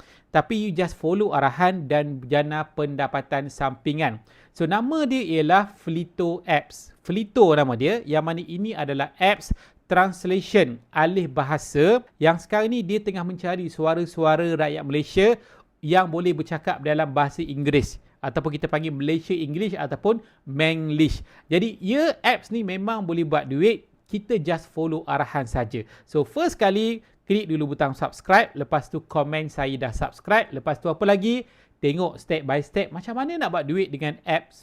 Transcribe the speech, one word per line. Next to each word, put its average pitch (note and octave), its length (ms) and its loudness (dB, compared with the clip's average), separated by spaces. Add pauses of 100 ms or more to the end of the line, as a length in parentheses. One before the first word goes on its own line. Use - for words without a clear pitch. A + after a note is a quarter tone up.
(300)
tapi G#3+ 320 0
you G#3+ 80 -2
just E3+ 240 -2
follow F#3 400 0
arahan D3 560 0
dan D3 400 -2
jana D3+ 400 -2
pendapatan C#3+ 800 -4
sampingan. C3+ 720 -4 (320)
So, - 80 -2
nama A3+ 480 0
dia B3+ 160 -2
ialah D#3+ 480 2
Flito E3+ 720 -4
Apps. - 560 -4
Flito G3+ 480 4
nama D3 240 4
dia, D3+ 320 0
yang D3+ 160 0
mana E3 240 -4
ini F#3 320 -6
adalah C#3 400 -4
apps F#3+ 320 2 (400)
translation, F3+ 880 2 (160)
alih E3+ 320 2
bahasa, D3 720 2 (240)
yang E3 160 4
sekarang G#3+ 320 0
ni B3 80 -2
dia G#3 240 -2
tengah F#3+ 240 -4
mencari F3+ 400 -6
suara-suara E3 880 2
rakyat D#3 320 -2
Malaysia E3+ 480 4 (480)
yang F3 240 4
boleh E3+ 240 -2
bercakap D#3 480 -4
dalam D3+ 320 0
bahasa C#3+ 320 0
Inggeris, C#3+ 560 0 (240)
ataupun D3 320 -4
kita D3+ 160 -4
panggil D#3 240 -2
Malaysia D#3+ 400 -2
English E3 400 -4
ataupun G3+ 480 -2 (240)
Manglish. D#3 800 0 (240)
Jadi, G3 320 2
ya, C#4 400 2
apps A#3 320 0
ni A#3 80 -2
memang G3 400 -4
boleh E3+ 240 -2
buat D3 240 -2
duit, E3+ 400 2 (160)
kita G#3 320 -4
just D#3+ 320 -4
follow D#3+ 400 -4
arahan C#3 400 -4
saja. A#2+ 320 -4 (240)
So, D3+ 160 0
first D#4 320 -2
kali, A3 480 0 (240)
klik G3 240 0
dulu D3+ 240 -2
butang C#3+ 160 0
subscribe, F#3+ 640 2
lepas C#3+ 320 -2
tu D#3 160 -8
komen D3+ 480 -2
saya C#3 240 -4
dah B2+ 160 -4
subscribe, F3+ 640 -2
lepas C#3+ 240 -4
tu - 80 -6
apa D#3+ 160 -2
lagi? G#3 480 2 (320)
Tengok D#3 320 0
step D#3 320 -4
by C#3 160 0
step F#3+ 320 -4
macam A3+ 240 -10
mana D#4 240 -4
nak G3 160 -2
buat D3 80 -4
duit F#3 240 -2
dengan D3 320 -6
apps - 400 -4